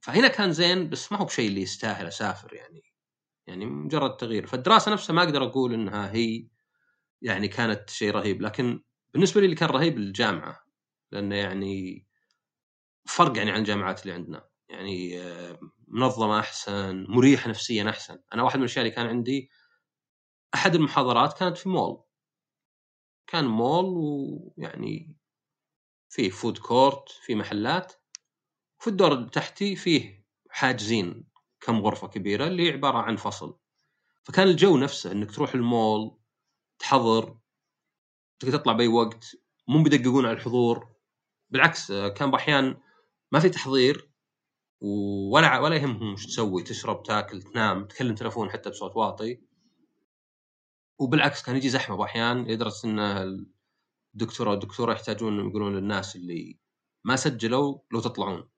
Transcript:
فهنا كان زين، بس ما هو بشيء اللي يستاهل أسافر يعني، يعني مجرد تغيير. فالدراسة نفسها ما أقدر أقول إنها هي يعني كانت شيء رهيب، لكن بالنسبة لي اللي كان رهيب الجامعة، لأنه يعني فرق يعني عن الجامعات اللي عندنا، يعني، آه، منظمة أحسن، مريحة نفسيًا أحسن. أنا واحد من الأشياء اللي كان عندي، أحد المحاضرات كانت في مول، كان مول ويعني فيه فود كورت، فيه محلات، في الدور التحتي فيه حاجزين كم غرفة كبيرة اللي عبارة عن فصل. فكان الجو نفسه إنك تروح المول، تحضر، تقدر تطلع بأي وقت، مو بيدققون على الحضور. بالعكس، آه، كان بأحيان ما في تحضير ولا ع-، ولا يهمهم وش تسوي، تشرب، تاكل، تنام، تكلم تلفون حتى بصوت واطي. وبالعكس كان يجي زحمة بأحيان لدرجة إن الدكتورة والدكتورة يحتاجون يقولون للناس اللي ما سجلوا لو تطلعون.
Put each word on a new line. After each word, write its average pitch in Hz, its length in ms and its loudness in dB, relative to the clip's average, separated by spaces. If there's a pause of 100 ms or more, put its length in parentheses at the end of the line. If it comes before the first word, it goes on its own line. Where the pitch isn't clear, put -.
فهنا 202 260 4
كان 208 240 2
زين، 175 380 2
بس - 220 -8
ما 208 60 -4
هو 190 80 0
بشيء 131 220 -2
اللي 101 140 -2
يستاهل 92 460 -6
أسافر 95 460 -8
يعني، - 300 -20 (640)
يعني 92 180 -10
مجرد 143 520 -2
تغيير. 113 300 -4
فالدراسة 180 460 4
نفسها 196 200 -4
ما 170 100 4
أقدر 143 200 0
أقول 127 300 0
إنها 101 380 -4
هي 113 360 -2 (760)
يعني 101 260 -2
كانت 107 420 -2
شيء 104 220 -2
رهيب، 101 300 -2
لكن 117 420 -4 (300)
بالنسبة 190 280 6
لي 196 40 8
اللي 170 100 4
كان 160 140 0
رهيب 143 280 2
الجامعة، 98 680 -4 (460)
لأنه 101 240 -4
يعني 98 720 -6 (1000)
فرق 151 300 2
يعني 104 140 0
عن 98 80 0
الجامعات 101 420 -2
اللي 92 120 -10
عندنا، 82 360 -14 (200)
يعني، 90 520 -10
آه، 87 380 -14 (280)
منظمة 110 520 0
أحسن، 98 680 -6
مريحة 123 400 6
نفسيًا 107 400 -2
أحسن. - 300 -10 (140)
أنا 113 100 0
واحد 127 140 2
من 135 80 2
الأشياء 123 200 -2
اللي 110 100 -4
كان 117 120 -4
عندي، 123 420 -4 (1080)
أحد 175 200 2
المحاضرات 139 640 4
كانت 180 180 -2
في - 120 -8
مول، 113 340 -2 (1200)
كان 160 180 0
مول 127 400 2
ويعني 151 1300 -6 (960)
فيه 107 200 0
فود - 280 -4
كورت، 135 520 2
فيه - 260 -6
محلات، 113 580 -2 (880)
في 233 60 0
الدور 185 240 6
التحتي 151 640 -4
فيه - 500 -2 (240)
حاجزين 110 800 -2 (340)
كم 117 200 2
غرفة 104 260 -2
كبيرة 104 400 -4
اللي 175 240 0
عبارة 139 260 0
عن 110 180 -2
فصل. - 440 -10 (640)
فكان 190 240 4
الجو 175 300 8
نفسه 123 340 -2
إنك 101 240 -4
تروح 143 200 -2
المول، 113 640 0 (600)
تحضر، 113 580 2 (1040)
تقدر 131 180 0
تطلع 123 160 2
بأي 120 140 4
وقت، 113 480 0 (320)
مو 160 160 6
بيدققون 135 420 4
على 113 120 0
الحضور. 117 580 0 (540)
بالعكس، 160 420 2
آه، 101 180 -2
كان 135 220 -2
بأحيان 131 460 2 (540)
ما 147 80 6
في 180 100 6
تحضير 135 600 2 (720)
ولا 101 640 2
ع-، 127 140 4
ولا 160 140 2
يهمهم 113 380 -2
وش 98 120 -12
تسوي، 98 380 -2
تشرب، - 400 -6
تاكل، 104 400 -4
تنام، 101 440 -2
تكلم 120 280 -4
تلفون 107 360 -6
حتى - 180 -10
بصوت 98 280 -10
واطي. 110 440 -4 (1600)
وبالعكس 139 440 2
كان 123 120 -4
يجي 135 140 0
زحمة 120 280 -2
بأحيان 117 460 -2
لدرجة 113 440 -4
إن 107 120 -2 (1160)
الدكتورة 110 340 -4
والدكتورة 104 440 -2
يحتاجون 104 560 -4
يقولون 101 260 -2
للناس 98 400 -4
اللي 87 440 -10 (460)
ما 131 100 4
سجلوا 131 640 0 (140)
لو 117 80 0
تطلعون. 104 560 -6